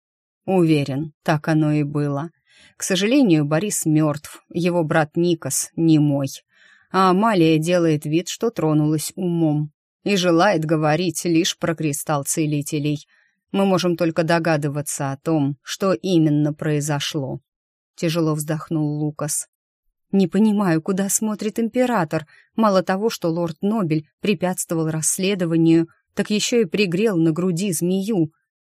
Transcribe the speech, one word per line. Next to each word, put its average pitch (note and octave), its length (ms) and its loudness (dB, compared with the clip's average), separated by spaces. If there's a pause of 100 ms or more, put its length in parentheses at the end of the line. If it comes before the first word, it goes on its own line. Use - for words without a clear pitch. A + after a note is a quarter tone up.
(460)
Уверен, D#3 680 0 (100)
так D3+ 240 -2
оно D#3 260 2
и D3+ 100 0
было. D3 480 -4 (460)
К - 60 -12
сожалению, G3 640 2
Борис D#3+ 400 -2
мертв, D3+ 640 0
его F3 340 0
брат D#3 320 0
Никас E3+ 600 -2
не D#3+ 240 4
мой. C#3+ 300 2 (600)
А F#3+ 180 2
Амалия F3+ 480 4
делает E3 480 0
вид, D#3+ 240 -2
что - 200 -4
тронулась D3+ 680 0
умом, D#3+ 560 0 (320)
и G3+ 120 0
желает F3 500 2
говорить D#3 600 -2
лишь E3 320 0
про E3+ 180 -4
кристалл D3 480 -4
целителей. D3 840 -2 (460)
Мы G3 140 0
можем F3+ 320 2
только E3+ 260 0
догадываться D3+ 880 -2
о C#3 60 -8
том, C#3+ 440 -2
что - 320 -2
именно D#3 600 2
произошло. D3 880 -4 (560)
Тяжело D#3+ 380 0
вздохнул D3+ 640 -4
Лукас. D3+ 480 -6 (640)
«Не G3 160 4
понимаю, G3 540 2
куда G3 280 -2
смотрит G#3+ 500 -4
император. A3+ 680 -2 (280)
Мало G3+ 280 2
того, F#3+ 260 -2
что F3 200 -4
лорд E3 320 -4
Нобель F#3 460 -2 (140)
препятствовал F3+ 680 -2
расследованию, E3 960 2 (260)
так - 160 -4
еще G#3+ 320 0
и A3 40 2
пригрел F#3+ 520 0
на E3 140 4
груди F3+ 420 -2
змею», F#3 580 0 (320)